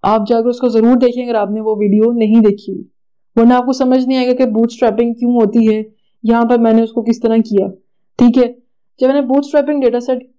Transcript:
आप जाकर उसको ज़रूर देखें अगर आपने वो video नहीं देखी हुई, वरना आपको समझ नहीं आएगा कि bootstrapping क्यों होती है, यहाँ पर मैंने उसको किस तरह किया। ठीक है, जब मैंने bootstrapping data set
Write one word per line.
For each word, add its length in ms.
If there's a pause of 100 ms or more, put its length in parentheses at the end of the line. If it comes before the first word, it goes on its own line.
आप 220
जाकर 220
उसको 220
ज़रूर 280
देखें 260
अगर 120
आपने 260
वो 140
video 360
नहीं 300
देखी 300
हुई, 140 (520)
वरना 200
आपको 160
समझ 340
नहीं 100
आएगा 160
कि 120
bootstrapping 720
क्यों 180
होती 320
है, 200 (380)
यहाँ 220
पर 120
मैंने 240
उसको 200
किस 200
तरह 180
किया। 280 (520)
ठीक 180
है, 180 (440)
जब 80
मैंने 140
bootstrapping 600
data 180
set 400